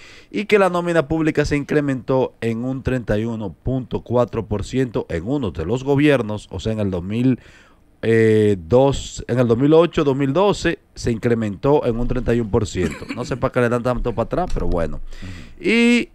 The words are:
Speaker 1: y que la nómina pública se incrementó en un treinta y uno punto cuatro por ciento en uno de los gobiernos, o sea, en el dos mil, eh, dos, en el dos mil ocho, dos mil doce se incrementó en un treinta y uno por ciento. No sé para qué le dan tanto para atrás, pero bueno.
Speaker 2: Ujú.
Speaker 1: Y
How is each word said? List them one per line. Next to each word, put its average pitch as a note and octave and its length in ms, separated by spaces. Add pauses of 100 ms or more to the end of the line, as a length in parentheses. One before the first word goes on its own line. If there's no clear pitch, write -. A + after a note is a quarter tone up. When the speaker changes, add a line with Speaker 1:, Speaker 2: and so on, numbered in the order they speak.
(300)
Speaker 1:
y G#3 140
que G#3 140
la F#3+ 100
nómina F3 400
pública D#3 360
se D3 120
incrementó C3+ 840
en A#2 240
un C3 180
treinta A#2+ 360
y A2 60
uno A2 280
punto B2 500
cuatro A2+ 440
por G#2 180
ciento B2 440
en E2+ 180
uno C3 240
de D#2+ 160
los B2+ 180
gobiernos, C3+ 680
o F#2+ 100
sea, A2 120
en A2 80
el G2+ 100
dos F2+ 120
mil, A#2 360 (680)
eh, A2 540
dos, B2+ 680
en A#2+ 100
el B2+ 80
dos A2+ 100
mil C#3+ 180
ocho, E3 300
dos C#3 120
mil C#3 160
doce F3 480 (140)
se - 180
incrementó A#2 720
en A#2 120
un B2 100
treinta A#2+ 260
y A#2+ 60
uno A2 100
por A2 160
ciento. - 480
No B2 100
sé C3+ 140
para C3 140
qué C3 80
le A#2+ 100
dan A#2+ 120
tanto A#2+ 300
para A2+ 140
atrás, D#3 260
pero - 140
bueno. E2 300
Speaker 2:
Ujú. - 340 (340)
Speaker 1:
Y A#3 500